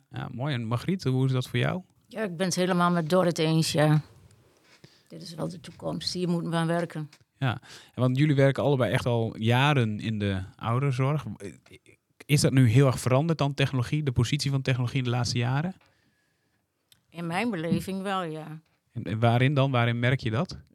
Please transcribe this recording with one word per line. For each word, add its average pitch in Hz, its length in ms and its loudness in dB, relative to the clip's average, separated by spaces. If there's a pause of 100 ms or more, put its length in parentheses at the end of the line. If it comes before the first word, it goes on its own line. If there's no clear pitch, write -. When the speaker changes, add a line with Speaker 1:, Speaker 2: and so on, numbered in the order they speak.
(100)
Speaker 1:
ja, - 220 -10
mooi. 135 220 -6
En 117 100 -6
Margriet, 123 400 -4
hoe 131 220 2
is 131 60 0
dat 131 160 -2
voor 123 100 -4
jou? 160 240 -2 (240)
Speaker 2:
Ja, 214 160 -8
ik 175 140 -6
ben 185 100 -2
het 175 100 -2
helemaal 180 340 2
met 170 180 0
Dorrit 175 300 2
eens, 160 340 2
ja. 151 280 4 (1080)
Dit 165 140 -18
is 165 120 -16
wel 160 140 -8
de 170 120 -14
toekomst. - 520 -8
Hier 180 160 -4
moeten 170 220 -2
we 165 60 -2
aan 165 100 0
werken. 165 420 -4 (300)
Speaker 1:
Ja, 127 140 0 (420)
en 117 60 -6
want 127 180 2
jullie 151 160 4
werken 135 280 4
allebei 127 300 2
echt - 140 0
al 117 300 -2
jaren 117 640 2
in 110 180 -4
de 98 240 -2 (140)
ouderenzorg. 131 680 -2 (1000)
Is 147 140 4
dat 147 120 2
nu 131 160 6
heel 135 180 6
erg 123 140 2
veranderd 147 380 2
dan, 143 160 0
technologie, 139 480 -2
de 135 100 -2
positie 139 380 0
van 135 120 0
technologie 127 360 -2
in 123 60 -2
de 120 60 -2
laatste 120 280 -2
jaren? 139 360 -2 (1400)
Speaker 2:
In 170 160 -10
mijn 196 240 -2
beleving 170 520 -2
wel, 190 200 -4
ja. 156 380 -10 (320)
Speaker 1:
En, 110 120 -10
en 110 140 -4
waarin 120 360 4
dan? 139 160 2
Waarin 120 280 2
merk 123 220 0
je 120 100 -4
dat? 131 280 -4 (160)